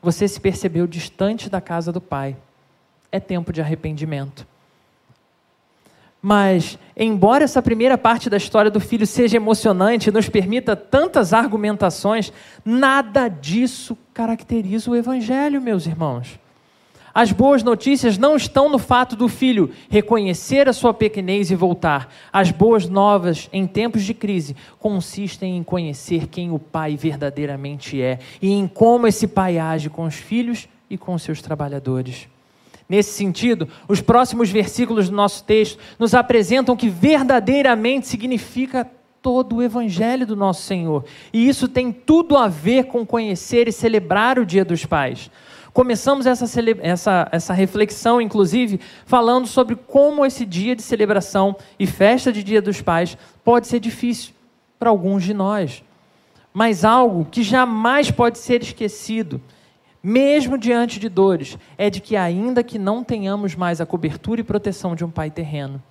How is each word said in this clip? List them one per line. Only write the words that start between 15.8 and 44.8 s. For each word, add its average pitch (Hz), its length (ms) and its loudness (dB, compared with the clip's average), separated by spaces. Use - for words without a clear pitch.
irmãos. 151 520 -6
As 220 200 4
boas 254 280 4
notícias 240 560 0
não 285 200 4
estão 269 320 2
no 277 100 2
fato 247 380 0
do 240 100 0
filho 220 420 2
reconhecer 208 800 2
a 240 40 2
sua 233 200 2
pequenez 202 580 0
e 190 60 2
voltar. 165 500 0
As 190 200 2
boas 208 360 4
novas, 190 640 2
em 190 160 -2
tempos 214 360 -2
de 214 100 -4
crise, 165 420 -6
consistem 190 800 -6
em 170 60 -6
conhecer 165 640 -6
quem 175 240 -8
o 160 60 -4
pai 156 380 -6
verdadeiramente 143 1040 -8
é 127 180 -2
e 196 120 0
em 202 120 0
como 233 420 4
esse 214 200 0
pai 185 320 0
age 160 300 -4
com 165 160 -8
os 151 100 -6
filhos 233 540 -6
e 196 80 -8
com 180 200 -6
seus 156 240 -8
trabalhadores. 135 880 -6
Nesse 202 240 2
sentido, 196 560 -2
os 196 100 2
próximos 233 500 4
versículos 208 600 0
do 202 60 -4
nosso 202 280 0
texto 214 360 2
nos 233 160 2
apresentam 240 600 4
o - 20 -12
que 233 100 0
verdadeiramente 254 1200 2
significa 247 840 -4
todo 254 360 0
o 240 40 0
evangelho 233 640 -2
do 214 120 -6
nosso 196 240 0
Senhor. 165 420 -4
E 226 120 4
isso 254 220 2
tem 254 240 -2
tudo 320 460 4
a 240 100 6
ver 196 380 2
com 240 200 -4
conhecer 226 600 0
e 226 60 -2
celebrar 220 640 2
o 233 60 2
Dia 190 180 2
dos 170 220 -2